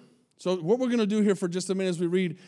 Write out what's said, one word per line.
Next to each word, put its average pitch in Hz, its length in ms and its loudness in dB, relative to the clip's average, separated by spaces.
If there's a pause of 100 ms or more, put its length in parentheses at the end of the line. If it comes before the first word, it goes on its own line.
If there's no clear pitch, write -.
(360)
So 185 200 -2
what 180 220 0
we're 254 100 0
gonna 233 160 2
do 214 160 2
here 208 140 4
for 185 140 -2
just 175 200 -4
a 190 60 -2
minute 190 160 0
as 170 100 -4
we 180 60 0
read 180 400 0